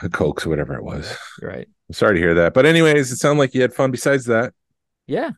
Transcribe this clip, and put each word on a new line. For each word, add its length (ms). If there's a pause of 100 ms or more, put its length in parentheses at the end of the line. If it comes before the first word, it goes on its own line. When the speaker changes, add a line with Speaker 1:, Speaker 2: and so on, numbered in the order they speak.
(120)
Speaker 1:
Cokes, 340
whatever 280
it 80
was. 320 (280)
Speaker 2:
Right. 260 (200)
Speaker 1:
I'm 40
sorry 220
to 60
hear 140
that. 200
But 120
anyways, 460
it 40
sounded 240
like 140
you 60
had 140
fun 160
besides 360
that. 280 (520)
Speaker 2:
Yeah, 320